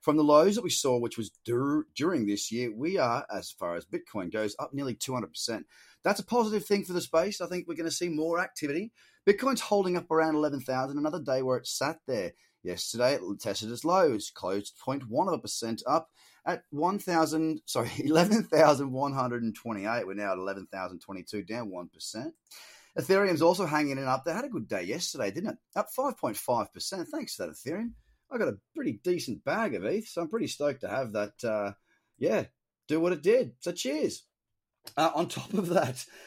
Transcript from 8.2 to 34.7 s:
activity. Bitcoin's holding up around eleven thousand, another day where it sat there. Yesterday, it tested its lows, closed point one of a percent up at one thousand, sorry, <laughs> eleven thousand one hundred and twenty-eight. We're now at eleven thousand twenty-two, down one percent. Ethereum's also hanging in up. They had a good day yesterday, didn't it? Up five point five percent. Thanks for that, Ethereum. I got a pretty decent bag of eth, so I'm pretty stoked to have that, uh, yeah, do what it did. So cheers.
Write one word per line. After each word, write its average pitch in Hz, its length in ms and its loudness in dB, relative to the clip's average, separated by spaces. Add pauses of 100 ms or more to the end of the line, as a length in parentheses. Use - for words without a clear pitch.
activity. 175 500 -4 (340)
Bitcoin's 233 360 4
holding 185 360 2
up 175 140 -4
around 160 240 4
eleven 151 240 2
thousand, 135 400 -2
another 151 240 -2
day 131 200 0
where 127 140 2
it 120 120 -6
sat 143 300 -2 (100)
there. 101 240 -2 (320)
Yesterday, 117 500 0
it 107 80 -4 (160)
tested 107 320 -4
its 120 140 -6
lows, 160 500 4
closed 98 500 -6
point 131 240 -4
one 139 200 2
of 170 60 0
a 123 40 0
percent 113 480 -6
up 156 240 0 (340)
at 170 260 -2
one 175 280 0
thousand, 160 680 0
sorry, - 280 -2
<laughs> - 40 -10
eleven 175 440 6
thousand 143 480 6
one 135 220 -2
hundred 123 320 -2
and 110 100 -2
twenty-eight. 110 500 -4
We're 95 100 -6
now 101 180 -2
at 92 60 -2
eleven 95 280 -6
thousand 92 320 -8
twenty-two, 95 460 -10
down 110 260 -8
one 90 200 -10
percent. - 440 -10 (640)
Ethereum's 185 420 4
also 180 260 4
hanging 147 320 0
in 135 100 -4
up. 131 160 0
They 165 80 -2
had 214 120 -4
a - 40 -6
good 143 180 -6
day 95 160 -4
yesterday, 127 480 -4
didn't 170 200 -4
it? - 80 -8 (180)
Up 208 180 -4
five 262 240 -2
point 113 180 -4
five 117 380 -2
percent. 170 320 -8
Thanks - 300 -8
for 92 100 -6
that, 76 80 -10
Ethereum. 208 380 -6 (420)
I 240 40 -2
got 180 100 0
a 104 80 -4 (180)
pretty 156 300 -4
decent 139 400 -2
bag 185 300 -2
of 90 100 -4
eth, 190 240 -2
so 170 140 -6
I'm 156 80 -6
pretty 220 160 -2
stoked 143 340 -2
to 92 80 -6
have 113 240 -4
that, 104 320 -4
uh, 104 280 0 (440)
yeah, 165 280 2 (440)
do 156 100 2
what 175 140 2
it 147 100 -6
did. 233 380 4
So 175 120 -4
cheers. 269 500 -2 (760)